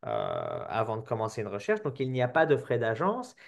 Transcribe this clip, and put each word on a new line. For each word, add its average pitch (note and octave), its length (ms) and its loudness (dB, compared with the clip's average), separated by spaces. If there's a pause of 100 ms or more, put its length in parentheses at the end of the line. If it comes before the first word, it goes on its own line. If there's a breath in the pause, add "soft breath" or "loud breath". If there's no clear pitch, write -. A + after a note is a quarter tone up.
euh, - 60 -6
avant G1+ 840 -2
de A2+ 60 -4
commencer A2 400 -2
une G#2 40 -4
recherche ? G#2 360 -2
Donc, C3+ 180 -4
il C3 100 -2
n'y B2+ 120 0
a B2 40 6
pas D#3+ 180 4
de D3 120 8
frais A#2+ 240 0
d'agence, F3 560 0 (120)